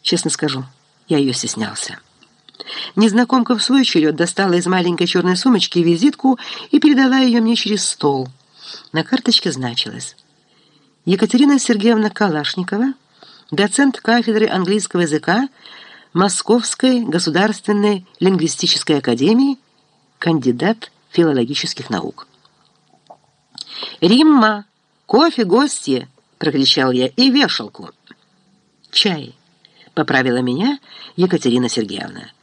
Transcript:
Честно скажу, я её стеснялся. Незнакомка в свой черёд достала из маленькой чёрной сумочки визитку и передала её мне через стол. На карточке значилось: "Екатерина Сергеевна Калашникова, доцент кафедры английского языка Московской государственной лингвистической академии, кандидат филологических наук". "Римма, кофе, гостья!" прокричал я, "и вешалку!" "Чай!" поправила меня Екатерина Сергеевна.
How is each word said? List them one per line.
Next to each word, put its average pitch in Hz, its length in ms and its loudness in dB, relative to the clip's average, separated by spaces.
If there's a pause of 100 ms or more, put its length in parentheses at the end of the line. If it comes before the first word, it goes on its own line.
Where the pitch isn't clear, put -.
Честно 175 280 -2
скажу, 135 340 -6 (440)
я 156 100 0
её 135 160 0
стеснялся. 107 640 -8 (960)
Незнакомка 233 600 2
в - 60 -6
свой 262 220 2
черёд 156 320 2
достала 175 380 0
из 175 120 0
маленькой 180 400 0
чёрной 180 300 0
сумочки 185 440 0
визитку 208 580 2 (320)
и 294 100 4
передала 269 380 4
её 240 240 4
мне 226 140 2
через 208 300 -2
стол. 135 420 -2 (640)
На 156 120 -2
карточке 247 480 0
значилось: 123 640 -8 (880)
"Екатерина 247 540 2
Сергеевна 214 500 2
Калашникова, 196 840 -2 (560)
доцент 208 500 0
кафедры 220 480 2
английского 185 540 -2
языка 175 460 0 (680)
Московской 226 880 0
государственной 196 1000 -2 (120)
лингвистической 165 800 0
академии, 208 600 2 (600)
кандидат 160 720 -2 (200)
филологических 139 800 -2
наук". 78 380 -8 (1700)
"Римма, 214 640 4 (400)
кофе, 254 400 2
гостья!" 180 640 0 (300)
прокричал 135 540 0
я, 127 160 0
"и 262 220 2
вешалку!" 233 600 -4 (1000)
"Чай!" 147 440 -4 (640)
поправила 131 380 0
меня 147 420 -2 (380)
Екатерина 135 520 0
Сергеевна. 98 600 -8 (140)